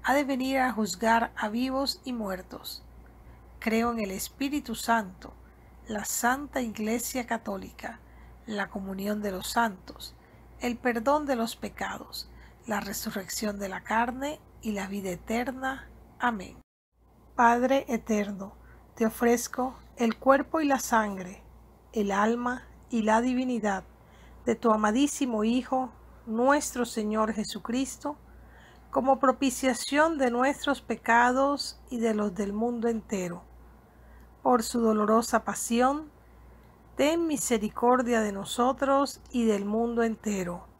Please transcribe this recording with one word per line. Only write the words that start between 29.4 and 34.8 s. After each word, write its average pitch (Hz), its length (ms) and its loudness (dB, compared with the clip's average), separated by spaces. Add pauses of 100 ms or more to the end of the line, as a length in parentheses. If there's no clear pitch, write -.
de 254 100 4
nuestros 269 520 0
pecados 247 1000 2 (100)
y 247 80 -6
de 226 160 2
los 208 220 -2
del 202 180 -4
mundo 233 340 -2
entero. 190 540 -4 (1000)
Por 247 180 4
su 233 200 -2